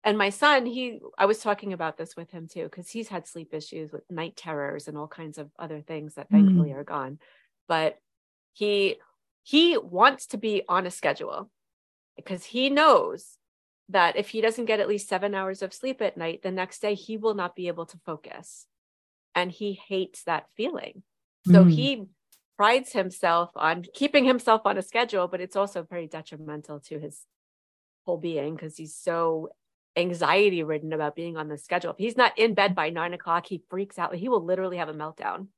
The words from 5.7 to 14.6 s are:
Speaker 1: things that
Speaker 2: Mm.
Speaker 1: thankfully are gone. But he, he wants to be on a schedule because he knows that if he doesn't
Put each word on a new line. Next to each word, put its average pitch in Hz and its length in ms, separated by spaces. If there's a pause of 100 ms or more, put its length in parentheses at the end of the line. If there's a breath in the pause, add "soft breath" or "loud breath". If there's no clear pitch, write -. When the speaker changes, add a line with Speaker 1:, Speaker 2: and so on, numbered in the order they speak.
Speaker 1:
things 151 340
that - 140
Speaker 2:
Mm. - 20
Speaker 1:
thankfully 190 400
are 143 140
gone. 139 340 (480 soft breath)
But 160 320 (540)
he, 202 420 (480 soft breath)
he 320 340
wants 190 500
to 220 100
be 208 320
on 180 160
a 180 60
schedule - 600 (640)
because - 300
he 254 240
knows 277 680 (520)
that 185 260
if 202 140
he 220 100
doesn't 226 260